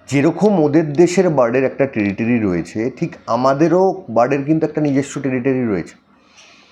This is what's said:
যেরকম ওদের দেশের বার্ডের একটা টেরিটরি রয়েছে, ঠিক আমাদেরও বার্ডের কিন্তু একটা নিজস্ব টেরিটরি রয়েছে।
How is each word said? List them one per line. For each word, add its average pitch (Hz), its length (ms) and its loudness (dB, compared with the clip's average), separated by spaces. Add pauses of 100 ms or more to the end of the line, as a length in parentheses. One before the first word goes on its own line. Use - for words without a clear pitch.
যেরকম 165 420 2 (140)
ওদের 151 220 2 (140)
দেশের 180 260 4 (100)
বার্ডের 127 320 2
একটা - 240 -2
টেরিটরি 110 440 0 (100)
রয়েছে, 87 320 -4 (180)
ঠিক 165 140 -4 (240)
আমাদেরও 143 480 2 (320)
বার্ডের 135 320 2
কিন্তু 160 220 0
একটা 151 180 -4
নিজস্ব 135 260 -2 (120)
টেরিটরি 127 460 -2
রয়েছে। 87 240 -4 (760)